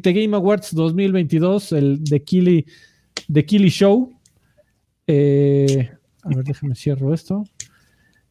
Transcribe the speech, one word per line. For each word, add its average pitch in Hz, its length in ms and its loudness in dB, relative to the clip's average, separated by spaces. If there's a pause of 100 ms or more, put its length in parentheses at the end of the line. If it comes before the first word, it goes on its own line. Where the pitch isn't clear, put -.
The 180 120 2
Game 208 220 0
Awards 196 380 -2
dos 160 200 0
mil 190 200 0
veintidós, 180 580 0
el 143 320 0
The 147 200 0
Killy, 180 420 2 (680)
The 147 140 2
Killy 202 240 4
Show. 214 440 2 (960)
Eh, 139 840 2 (320)
a 180 60 -10
ver, 131 140 -2
déjame 139 320 -6
cierro 139 380 -4
esto. 190 320 -6 (840)